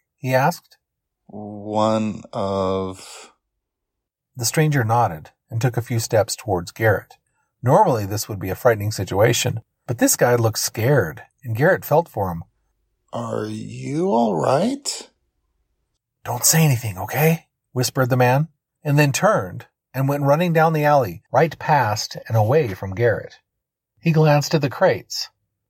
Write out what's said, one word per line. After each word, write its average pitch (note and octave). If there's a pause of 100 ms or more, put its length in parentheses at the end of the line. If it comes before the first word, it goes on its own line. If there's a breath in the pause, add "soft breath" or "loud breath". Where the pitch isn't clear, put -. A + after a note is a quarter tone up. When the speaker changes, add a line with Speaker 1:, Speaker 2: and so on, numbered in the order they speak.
(180)
Speaker 1:
he C3
asked. C#3 (480)
Speaker 2:
"One G#2+ (100)
of" F#2+ (1000)
Speaker 1:
The A#2+
stranger D3
nodded A2 (180)
and A2+
took B2
a A#2
few A#2
steps -
towards F2+
Garrett. - (420)
Normally C3
this G#2
would G#2
be F#2+
a -
frightening G#2+
situation, G#2+ (240)
but A#2
this C4+
guy B2
looked A2
scared, C3 (220)
and A2+
Garrett C#3
felt D#3
for G2
him. E2+ (680)
Speaker 2:
Are A2
you B2
all A3
right? G3 (1120)
Speaker 1:
"Don't A#2
say D#3+
anything, A2
okay?" D#3 (240)
whispered B2+
the C3
man, B2+ (380)
and D3
then D3
turned B2 (260)
and C3+
went C#3+
running D#3
down D#3+
the D3+
alley, C3
right D3
past A#2+ (140)
and A2+
away A2+
from F#2+
Garrett. A2 (600)
He E3
glanced D3
at D3+
the C#3
crates, - (400)